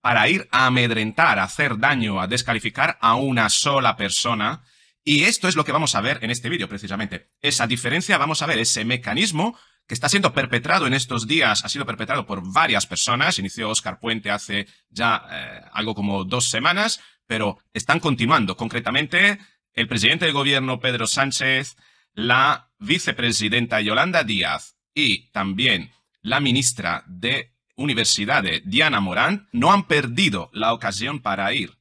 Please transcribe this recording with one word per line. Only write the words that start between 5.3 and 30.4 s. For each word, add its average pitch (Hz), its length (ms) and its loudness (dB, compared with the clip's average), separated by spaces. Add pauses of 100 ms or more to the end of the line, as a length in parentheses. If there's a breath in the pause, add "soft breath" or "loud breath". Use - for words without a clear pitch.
es 185 80 0
lo 160 80 2
que 160 80 -2
vamos 156 240 0
a 107 60 0
ver 113 200 -2
en 110 100 -4
este 123 180 -4
vídeo, 95 180 -4
precisamente. 101 640 -8 (120)
Esa 139 240 0
diferencia, 165 520 0
vamos 151 240 0
a 151 40 -2
ver 120 140 -2
ese 113 240 0
mecanismo 156 760 -2 (300 soft breath)
que - 60 -8
está 127 160 -2
siendo 190 240 2
perpetrado 151 520 0
en 127 80 0
estos 123 340 -2
días, 135 360 2
ha 110 60 -8
sido - 160 -6
perpetrado 107 400 -4
por 95 260 -8
varias 139 340 2
personas, 123 540 0
inició 92 300 -6
Óscar 92 320 -4
Puente 113 300 -4
hace 104 360 -4 (220 soft breath)
ya, 95 420 0
eh, - 300 -12 (100)
algo 107 240 -4
como 98 300 -2
dos 117 240 0
semanas, 175 500 0 (260 loud breath)
pero 110 320 -2 (140)
están - 300 0
continuando. 120 560 2
Concretamente, 139 840 0 (320 loud breath)
el - 160 -2
presidente 127 380 2
del 151 80 2
gobierno, 131 480 0
Pedro 120 260 -2
Sánchez, 135 680 -2 (340 soft breath)
la 117 680 2
vicepresidenta 117 1000 0
Yolanda 143 460 2
Díaz 90 500 -4 (180)
y 131 380 -2
también 98 640 -2 (280)
la 123 200 0
ministra 123 680 0
de 92 460 -6 (240)
Universidades, 110 880 0
Diana 101 340 2
Morán, 160 540 0
no 139 180 4
han 202 160 4
perdido 120 640 0